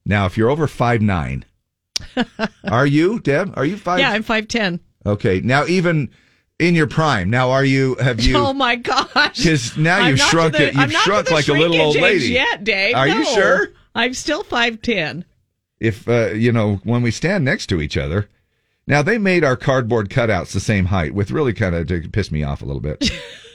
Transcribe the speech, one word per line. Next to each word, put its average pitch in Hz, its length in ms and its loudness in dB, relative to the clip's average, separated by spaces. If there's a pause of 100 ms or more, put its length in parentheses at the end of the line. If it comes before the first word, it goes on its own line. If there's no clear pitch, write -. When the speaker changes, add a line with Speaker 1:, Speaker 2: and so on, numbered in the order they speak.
Speaker 1:
Now, 98 220 0
if - 100 -6
you're 113 140 2
over 151 160 0
five 120 340 0
nine, 71 420 -2 (560)
Speaker 2:
<laughs> - 640 -6
Speaker 1:
are 120 200 2
you, 165 340 2
Deb? 147 380 -2
Are 131 80 0
you 190 120 -2
five? 180 220 -2
Speaker 2:
Yeah, 269 120 2
I'm 214 120 -2
five 220 240 -2
ten. 196 320 -4 (260)
Speaker 1:
Okay. 98 360 0
Now, 135 240 2
even 165 440 0 (500)
in 175 160 2
your 151 120 2
prime, 127 420 0
now 127 220 2
are 135 140 2
you, 135 300 2
have 120 260 -2
you 269 160 4
Speaker 2:
<laughs> - 0 -
Oh, 277 160 0
my 254 220 0
gosh. 254 680 -2
Speaker 1:
'Cause 156 340 0
now 165 220 2
Speaker 2:
I'm 190 120 2
Speaker 1:
you've 131 80 2
Speaker 2:
not - 60 2
to - 40 2
Speaker 1:
shrunk 160 240 2
Speaker 2:
the, 151 140 4
Speaker 1:
it. 123 60 -4
You've 139 100 2
Speaker 2:
I'm 117 80 2
not - 80 0
to - 40 2
Speaker 1:
shrunk 196 240 0
Speaker 2:
the 170 60 2
Speaker 1:
like 151 140 2
a 147 60 2
little 165 220 2
Speaker 2:
shrinkage 160 100 4
Speaker 1:
old 151 120 2
Speaker 2:
age 147 40 0 (200)
Speaker 1:
lady. 117 120 0
Speaker 2:
yet, 339 300 -2
Dave. 202 320 0
Speaker 1:
Are 135 120 2
you 233 160 0
Speaker 2:
No. 294 100 -2
Speaker 1:
sure? 226 340 2 (280)
Speaker 2:
I'm 240 180 0
still 320 300 -4
five 240 380 -2
ten. 165 440 -4 (540)
Speaker 1:
If, 107 280 -4
uh, 117 240 2
you 113 200 2
know, 107 320 2
when 120 180 0
we 117 100 0
stand 175 320 -2
next 135 240 -2
to 87 140 0
each 73 160 -4
other, 80 320 -2 (580)
now 147 140 2
they 202 160 0
made 185 260 2
our 127 140 2
cardboard 117 520 0
cutouts 107 440 -2
the 95 60 -4
same 98 260 0
height, 85 280 -2
which 98 180 -2
really 131 220 0
kinda 90 300 -2
d-, 85 240 -4
pissed 95 240 -4
me 76 120 -2
off 71 180 -6
a - 40 -12
little 67 160 -6
bit. - 340 -4
Speaker 2:
<laughs> - 60 -14 (340)